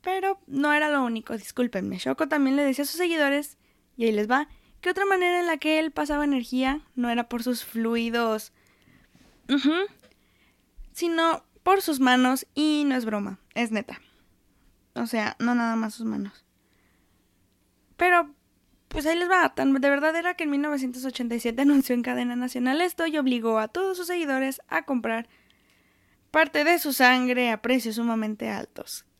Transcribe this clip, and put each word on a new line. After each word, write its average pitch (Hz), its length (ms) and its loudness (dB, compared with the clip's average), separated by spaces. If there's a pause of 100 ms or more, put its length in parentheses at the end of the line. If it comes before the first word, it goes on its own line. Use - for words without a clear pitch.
Pero 381 460 -2
no 294 260 0
era 302 180 2
lo 285 120 2
único, 233 340 -4
discúlpenme. 196 640 -4
Shoko 269 300 -2
también 277 260 2
le 285 80 2
decía 277 220 0
a - 20 -6
sus 320 120 -8
seguidores, 294 600 0 (380)
y 233 80 -2
ahí 226 80 2
les 208 180 0
va, 285 160 2 (340)
que 359 100 -2
otra 381 160 0
manera 359 340 2
en 349 60 0
la 330 100 0
que 311 240 0
él 320 100 -2
pasaba 294 320 -2
energía 269 600 -2 (120)
no 240 160 -2
era 233 180 -2
por 240 140 -6
sus 240 220 -4
fluidos, 226 880 -2 (960)
ujú, 269 240 2 (1200)
sino 330 500 0 (220)
por 392 180 4
sus 294 160 -2
manos, 254 560 4
y 302 320 0
no 277 80 2
es 254 100 -2
broma, 202 360 -6 (140)
es 226 180 -2
neta. - 280 -6 (920)
O 240 120 -4
sea, 220 320 -2
no 240 160 0
nada 233 220 0
más 220 180 -4
sus 226 120 -8
manos. 208 380 -8 (1500)
Pero, 339 380 4 (540)
pues 294 180 -4
ahí 330 100 2
les 349 140 0
va, 370 240 4
tan 269 180 2
de 269 180 2
verdad 285 260 2
era 349 180 -2
que 349 100 -6
en 294 60 -2
mil 285 100 0
novecientos 262 440 -4
ochenta 247 320 -4
y 233 40 -4
siete 233 220 -2
<laughs> - 0 -
anunció 277 320 4
en 240 80 -2
cadena 247 340 -4
nacional 254 440 -2
esto 339 260 0
y 311 100 -2
obligó 240 420 0
a 214 100 -2
todos 381 280 -4
sus 359 120 -10
seguidores 269 600 -2
a 320 140 -2
comprar 226 460 -4 (1000)
parte 302 340 2
de 339 140 4
su 302 140 -2
sangre 254 580 4
a 220 120 -4
precios 233 320 0
sumamente 220 560 -4
altos. - 540 -10 (160)